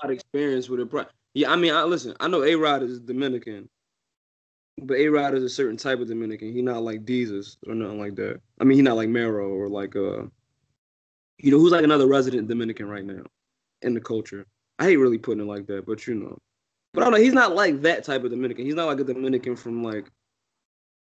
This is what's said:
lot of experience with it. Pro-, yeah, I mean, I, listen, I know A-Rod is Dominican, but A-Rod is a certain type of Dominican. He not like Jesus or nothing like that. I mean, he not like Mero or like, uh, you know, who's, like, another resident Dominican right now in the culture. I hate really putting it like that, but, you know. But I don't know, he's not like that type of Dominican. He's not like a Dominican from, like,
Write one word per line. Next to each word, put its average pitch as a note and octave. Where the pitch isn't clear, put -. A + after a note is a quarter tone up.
lot C3+
of B2+
experience C3
with B2
it. A#2+
Pro-, C#3+
yeah, C3+
I E3
mean, E3+
I, D#3+
listen, D3+
I D3
know E3+
A-Rod D3+
is B2
Dominican, A#2+
but C3
A-Rod C#3+
is C3
a B2
certain B2
type C3
of A#2+
Dominican. A2
He B2
not B2
like A2
Jesus A2
or A2+
nothing G#2+
like G2+
that. G2+
I -
mean, C3+
he C#3+
not B2
like A2
Mero A2+
or G2
like, G2+
uh, G2
you C#3+
know, C#3
who's, E3+
like, E3+
another D3
resident C3
Dominican A2+
right G2+
now F#2+
in B2
the A#2
culture. G#2+
I -
hate F#3
really B2
putting A2
it G#2
like G2+
that, G2
but, G#2+
you B2
know. F#2+
But -
I -
don't A#3+
know, G#3+
he's B3+
not A#3
like F3
that D3
type C3+
of B2
Dominican. A#2+
He's D3
not E3
like C#3
a C#3
Dominican B2+
from, A#2
like, G#2+